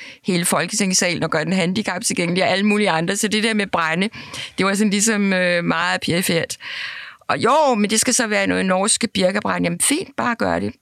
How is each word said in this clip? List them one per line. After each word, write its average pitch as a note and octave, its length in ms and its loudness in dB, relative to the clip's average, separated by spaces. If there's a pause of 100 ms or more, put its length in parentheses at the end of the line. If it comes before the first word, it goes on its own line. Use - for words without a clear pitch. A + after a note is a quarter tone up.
(260)
hele F3 200 2
Folketingssalen F#3 800 0
og D#3+ 80 -2
gøre D#3 140 0
den F3 80 0
handicaptilgængelig F#3 920 -2
og - 60 2
alle F#3+ 160 2
mulige G#3 240 2
andre. E3+ 280 0
Så G#3+ 100 0
det G#3 160 0
der A3 100 0
med G3+ 140 0
brænde, E3+ 420 0 (480)
det F#3 80 2
var G3 80 2
sådan G#3 160 2
ligesom, G3+ 440 2
øh, F3+ 300 2
meget F3 380 0
perifert. E3+ 560 -2 (680)
Og G#3 120 0
jo, C4+ 360 4
men G#3 140 2
det A3 100 2
skal B3+ 140 0
så A#3 140 0
være G3 200 0
noget F#3 180 0
norske F#3+ 420 0
birkebrænde. F#3+ 580 0
Jamen F3 140 -2
fint, - 380 -2
bare A#3 180 -2
gør F3+ 240 0
det. G3 220 -4